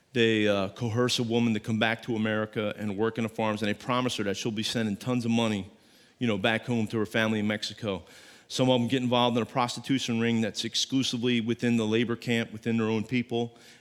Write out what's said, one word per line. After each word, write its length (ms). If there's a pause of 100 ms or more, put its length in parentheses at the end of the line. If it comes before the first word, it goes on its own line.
(120)
they, 340
uh, 220
coerce 500
a 40
woman 320
to 60
come 180
back 260
to 100
America 640
and 180
work 220
in 60
the 40
farms, 340
and 60
they 60
promise 420
her 80
that 120
she'll 160
be 100
sending 340
tons 280
of 60
money, 400 (480)
you 80
know, 120
back 280
home 200
to 120
her 80
family 340
in 60
Mexico. 560 (460)
Some 220
of 100
them 80
get 140
involved 340
in 60
a 40
prostitution 720
ring 200
that's 240
exclusively 760
within 360
the 100
labor 300
camp, 360
within 240
their 120
own 140
people. 540 (240)